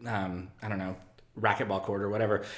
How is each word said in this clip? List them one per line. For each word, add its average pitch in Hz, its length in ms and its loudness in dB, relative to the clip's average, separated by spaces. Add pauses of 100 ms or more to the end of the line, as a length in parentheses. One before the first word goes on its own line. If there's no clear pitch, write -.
um, 95 440 -2 (120)
I 107 80 -4
don't 98 100 -2
know, 92 160 -4 (440)
racquetball 104 440 2
court 101 180 -2
or 101 80 0
whatever. 104 340 2 (140)